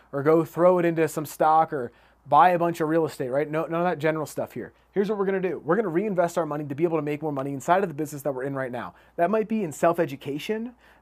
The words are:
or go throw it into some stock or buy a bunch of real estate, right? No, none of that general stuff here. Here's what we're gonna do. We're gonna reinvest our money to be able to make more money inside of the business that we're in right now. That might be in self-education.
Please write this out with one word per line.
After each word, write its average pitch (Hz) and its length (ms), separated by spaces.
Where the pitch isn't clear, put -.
or 139 120
go 160 200
throw 180 360
it 170 40
into 160 220
some 151 180
stock 160 480
or 123 200
buy 156 220
a 175 80
bunch 170 220
of 156 80
real 160 160
estate, 135 260
right? 147 180
No, 156 180
none 165 140
of 175 60
that 170 120
general 156 280
stuff - 260
here. 104 200
Here's 190 160
what 214 100
we're 196 60
gonna 190 160
do. 175 240
We're 160 120
gonna 214 120
reinvest 175 480
our 165 100
money 151 180
to 139 100
be 156 100
able 165 140
to 147 40
make 147 200
more 151 100
money 139 200
inside 170 300
of 190 60
the 151 60
business 143 280
that 147 100
we're 127 120
in 139 100
right 131 160
now. 107 240
That 170 120
might 220 200
be 220 160
in 151 80
self-education. 165 1000